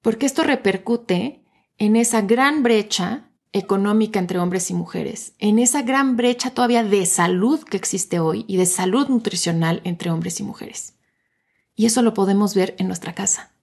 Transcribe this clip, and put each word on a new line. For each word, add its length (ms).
Porque 240
esto 180
repercute 1000
en 200
esa 240
gran 420
brecha 680
económica 680
entre 220
hombres 320
y 20
mujeres, 680
en 200
esa 220
gran 340
brecha 360
todavía 340
de 200
salud 580
que 120
existe 440
hoy 280
y 80
de 100
salud 440
nutricional 760
entre 260
hombres 300
y 40
mujeres. 500
Y 100
eso 160
lo 120
podemos 420
ver 220
en 100
nuestra 260
casa. 380